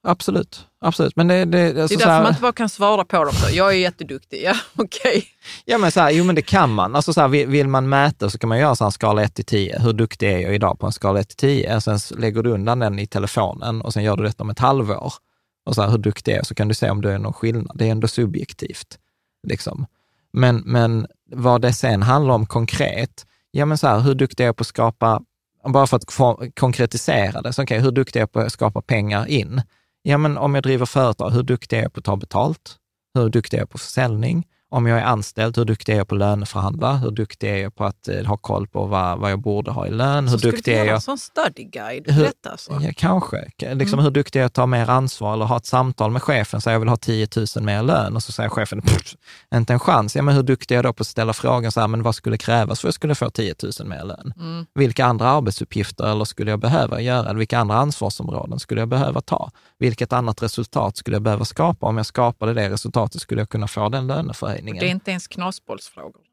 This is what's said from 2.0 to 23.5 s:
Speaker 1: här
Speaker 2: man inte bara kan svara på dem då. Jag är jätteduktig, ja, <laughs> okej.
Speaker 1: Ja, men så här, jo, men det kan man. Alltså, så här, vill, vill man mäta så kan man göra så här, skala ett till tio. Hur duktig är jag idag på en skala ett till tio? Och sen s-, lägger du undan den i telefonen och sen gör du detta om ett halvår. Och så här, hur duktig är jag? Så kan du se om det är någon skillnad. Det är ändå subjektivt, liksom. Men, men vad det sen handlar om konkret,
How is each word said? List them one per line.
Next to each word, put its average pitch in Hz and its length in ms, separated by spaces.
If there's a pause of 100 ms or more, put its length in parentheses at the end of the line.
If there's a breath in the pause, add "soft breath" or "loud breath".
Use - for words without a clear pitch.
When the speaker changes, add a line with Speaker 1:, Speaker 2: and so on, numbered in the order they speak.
Speaker 1:
här 160 100
Speaker 2:
man 220 100
inte 143 100
bara 240 120
kan 220 160
svara 202 360
på 170 180
dem 143 100 (100)
då. 135 120
Jag 190 180
är 185 40
jätteduktig, 165 680
ja, 190 120 (100)
<laughs> - 100
okej. - 480 (420 loud breath)
Speaker 1:
Ja, 233 120
men 180 140
så - 80
här, 151 120
jo, 165 120
men 180 120
det 151 60
kan 160 320
man. 101 220
Alltså, 151 180
så 160 80
här, 139 60
vill, 143 200
vill 139 200
man 135 220
mäta 139 400
så 113 80
kan 113 120
man 113 100
göra 139 160
så - 80
här, 101 80
skala 104 320
ett - 120
till 107 100
tio. 98 360
Hur 117 120
duktig 107 380
är 90 80
jag 92 160
idag 101 240
på 101 60
en 104 80
skala 98 260
ett - 100
till - 80
tio? 139 380
Och 107 80
sen 107 120
s-, - 220
lägger 113 260
du 120 60
undan 113 300
den 101 200
i 104 80
telefonen 107 760
och - 120
sen 107 100
gör 104 140
du 107 60
detta 107 200
om 107 60
ett 104 100
halvår. 127 540 (520)
Och 117 100
så 110 60
här, 101 80
hur 117 80
duktig 107 340
är 101 40
jag? - 100
Så - 100
kan 104 120
du 107 60
se 107 160
om 101 120
det 101 120
är 98 60
någon 104 140
skillnad. 113 440
Det 113 100
är 110 40
ändå 110 160
subjektivt, - 920 (480)
liksom. - 380 (480)
Men, 123 320
men 117 420 (240)
vad 120 300
det 120 120
sen 110 300
handlar 131 320
om 110 100
konkret, - 800 (260)